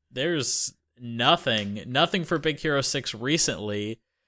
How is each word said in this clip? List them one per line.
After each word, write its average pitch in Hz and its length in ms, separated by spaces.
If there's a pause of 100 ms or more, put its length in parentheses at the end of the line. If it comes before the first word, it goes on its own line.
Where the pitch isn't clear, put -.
(100)
There's 147 640 (260)
nothing, 117 880
nothing 165 380
for 165 140
Big 147 220
Hero 147 200
six - 340
recently. 107 840 (280)